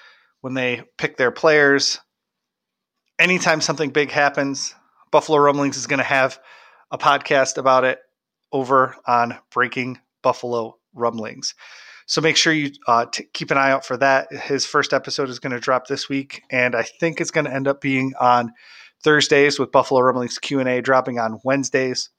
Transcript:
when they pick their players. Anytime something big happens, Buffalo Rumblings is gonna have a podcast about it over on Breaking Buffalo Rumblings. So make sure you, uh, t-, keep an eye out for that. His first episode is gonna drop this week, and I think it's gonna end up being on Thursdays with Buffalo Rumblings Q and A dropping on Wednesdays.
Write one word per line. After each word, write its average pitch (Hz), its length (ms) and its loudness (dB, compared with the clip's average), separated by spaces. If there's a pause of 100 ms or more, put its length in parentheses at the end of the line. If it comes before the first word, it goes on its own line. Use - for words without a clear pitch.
(400)
when 131 140 -12
they 127 300 -4 (140)
pick 156 200 -6
their 123 140 2
players. 143 680 2 (1160)
Anytime 175 420 2
something 151 300 -2
big 143 220 0
happens, 143 640 -2 (380)
Buffalo 151 280 4
Rumblings 143 360 2
is 123 120 -12
gonna 135 160 -2
have 135 360 0 (520)
a 135 60 -8
podcast 139 600 0
about 131 260 2
it 127 160 -2 (540)
over 131 420 0 (100)
on 120 320 0 (140)
Breaking 123 480 -4 (220)
Buffalo 120 560 -4 (160)
Rumblings. 117 600 -6 (520)
So - 160 -4
make 156 160 2
sure 165 140 2
you, 147 200 -2 (160)
uh, 117 180 4
t-, - 300 -10
keep - 160 -6
an 139 80 2
eye 139 100 2
out 135 160 0
for 127 120 -6
that. 135 360 2
His 139 320 -4
first - 280 -2
episode 135 360 -4
is 123 80 -12
gonna 123 220 -8
drop 127 260 -2
this - 240 -8
week, 135 400 -8
and 123 240 0
I 117 80 0
think 165 400 -4
it's - 80 -6
gonna 147 220 -2
end 135 160 -4
up 139 140 -2
being 135 380 -2
on 123 320 4 (520)
Thursdays 143 560 4
with 127 120 -4
Buffalo 131 300 4
Rumblings 127 380 0
Q 139 200 -4
and 131 80 0
A 127 140 0
dropping 127 380 0
on 110 240 -4
Wednesdays. 131 760 -2